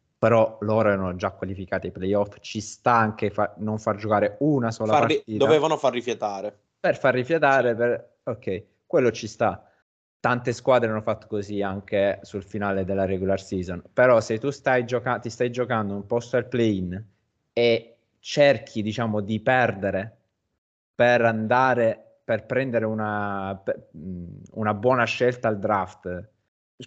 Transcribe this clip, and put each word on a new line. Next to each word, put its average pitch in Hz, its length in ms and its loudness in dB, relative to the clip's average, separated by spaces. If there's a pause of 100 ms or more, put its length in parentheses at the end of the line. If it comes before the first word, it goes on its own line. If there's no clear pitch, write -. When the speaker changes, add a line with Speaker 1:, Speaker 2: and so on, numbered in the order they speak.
(180)
Speaker 1:
però 110 440 4
loro 107 280 2
erano 95 260 0
già 95 160 -4
qualificati 95 560 -8
ai 90 40 -10
playoff, 101 480 -2
ci - 220 -10
sta - 320 -2
anche 110 360 2
fa-, 101 280 -4
non 107 200 -6
far 107 200 -2
giocare 104 420 0
una 139 320 0
sola 110 220 -2
Speaker 2:
Farli-, 143 220 4
Speaker 1:
partita. 110 300 -6
Speaker 2:
dovevano 156 320 4
far 131 140 2
rifiatare. 107 680 -6 (220)
Speaker 1:
Per 156 180 0
far 131 160 2
rifiatare, 135 580 2
Speaker 2:
Sì. 113 40 0
Speaker 1:
per... 120 340 -2 (140)
ok, 104 400 -6 (240)
quello 127 240 4
ci 110 160 -6
sta. 104 340 -2 (580)
Tante 120 340 0
squadre 120 360 2
hanno 107 120 -4
fatto 107 260 -6
così 101 340 -6
anche 98 600 -2
sul 98 200 -10
finale 98 420 -2
della 95 200 0
regular 95 360 0
season, 90 420 -8 (100)
però 123 280 6
se 110 180 -4
tu 135 100 -4
stai 127 360 -2
gioca-, 120 340 -4
ti 117 100 -10
stai 123 220 -2
giocando 117 420 -2
un 101 140 -8
posto 117 300 -2
al 120 100 -2
play-in 101 560 -2 (500)
e - 440 2 (220)
cerchi, 135 640 2
diciamo, 107 380 -2
di 107 220 -4
perdere 101 720 0 (800)
per 120 260 6
andare, 117 1040 2
per 110 220 -2
prendere 123 400 -2
una, 104 800 -4
pe-, - 320 -6
mm, 87 300 -12 (280)
una 107 200 0
buona 120 320 2
scelta 123 420 0
al 107 120 -2
draft, 92 680 -4 (580)